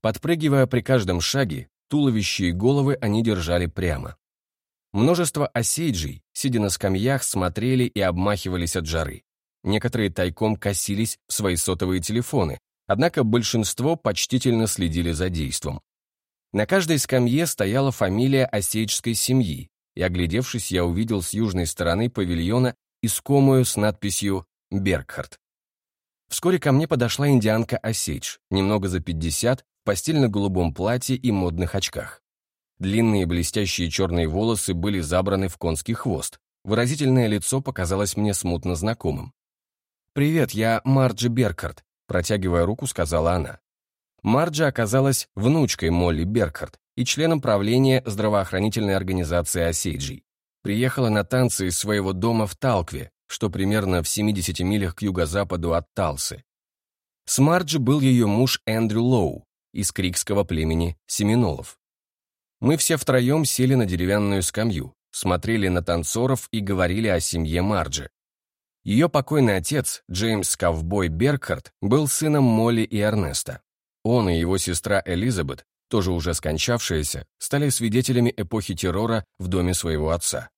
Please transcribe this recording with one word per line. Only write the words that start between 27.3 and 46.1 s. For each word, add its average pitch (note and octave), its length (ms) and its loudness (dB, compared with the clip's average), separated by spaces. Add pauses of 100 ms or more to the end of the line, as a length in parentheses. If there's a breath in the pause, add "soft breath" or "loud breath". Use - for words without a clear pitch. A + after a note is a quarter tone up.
Осейдж, - 640 -6 (120)
немного G2 380 0
за F2+ 120 -2
пятьдесят, E2+ 600 -2
в - 240 -20
постельно-голубом G2+ 880 0
платье B2 440 -2
и B2 140 -2
модных F2+ 440 -2
очках. - 480 -6 (560)
Длинные G#2 480 2
блестящие F2 640 -2
чёрные F2 360 0
волосы G2+ 480 -2
были F#2+ 260 -2
забраны F#2+ 480 0
в - 100 -12
конский E2+ 360 -4
хвост. - 460 -6 (240)
Выразительное B2 640 2
лицо G#2+ 320 -2
показалось F#2+ 560 -2
мне G#2 180 0
смутно F2 400 -2
знакомым. E2 580 -4 (800)
«Привет, D3 400 2
я A2 320 0
Марджи B2+ 440 2
Бергхард», A2+ 560 -2 (240)
протягивая F2+ 560 2
руку, A2+ 220 -2
сказала E2 480 0
она. - 260 -4 (640)
Марджи D3+ 420 0
оказалась C3 680 2
внучкой A#2+ 560 2
Молли E2+ 340 2